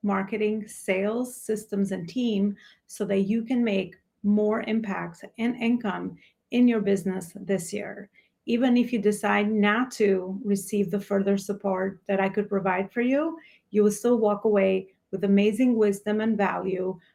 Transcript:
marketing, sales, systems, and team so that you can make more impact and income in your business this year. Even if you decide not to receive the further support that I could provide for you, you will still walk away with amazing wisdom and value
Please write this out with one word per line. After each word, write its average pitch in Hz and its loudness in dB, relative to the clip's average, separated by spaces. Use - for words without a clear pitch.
marketing, 208 -2
sales, 214 -2
systems, 202 -4
and 180 -6
team 208 0
so - -6
that 196 0
you 220 0
can 240 0
make 196 -2
more 208 2
impact 196 -4
and 240 -2
income 226 -2
in 247 6
your 233 2
business 190 -2
this 190 -4
year. 202 -10
Even 240 2
if 240 2
you 233 0
decide 208 0
not 214 2
to 190 0
receive 202 0
the 202 -2
further 196 0
support 196 -4
that 196 0
I 196 2
could 202 -2
provide 190 -2
for 240 -4
you, 285 0
you 208 4
will 208 6
still 240 2
walk 208 2
away 190 2
with 190 -6
amazing 208 4
wisdom 208 2
and 220 0
value 185 -2